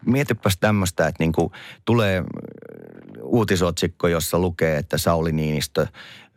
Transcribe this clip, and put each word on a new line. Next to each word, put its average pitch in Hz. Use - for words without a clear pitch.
mietipäs 117
tämmöstä, 98
että 78
niinku 82
tulee 101
uutisotsikko, 90
jossa 85
lukee, 85
että 73
Sauli 82
Niinistö, 76